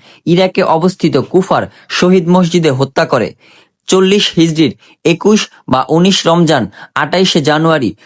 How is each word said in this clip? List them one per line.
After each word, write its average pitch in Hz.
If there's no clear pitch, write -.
ইরাকে 185
অবস্থিত 160
কুফার 151
শহীদ 180
মসজিদে 175
হত্যা 135
করে। 120
চল্লিশ 190
হিজরির 160
একুশ 180
বা 127
উনিশ 180
রমজান, 160
আটাইশে 170
জানুয়ারি 151